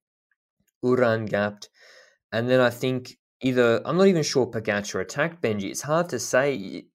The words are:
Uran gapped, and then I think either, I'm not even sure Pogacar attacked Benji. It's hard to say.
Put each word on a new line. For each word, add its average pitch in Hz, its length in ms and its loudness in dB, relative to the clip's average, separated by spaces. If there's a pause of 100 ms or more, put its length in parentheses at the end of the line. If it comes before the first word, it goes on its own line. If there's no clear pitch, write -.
(840)
Uran 120 460 2
gapped, 104 400 -4 (640)
and 117 180 -2
then 127 100 4
I 123 120 4
think 127 480 -6 (220)
either, 123 440 2
I'm 156 120 -2
not 190 100 6
even 170 160 4
sure 127 240 0
Pogacar 104 520 -4
attacked 151 440 -4
Benji. 104 260 -2
It's - 140 -10
hard 165 260 0
to 123 80 -4
say. 127 760 -2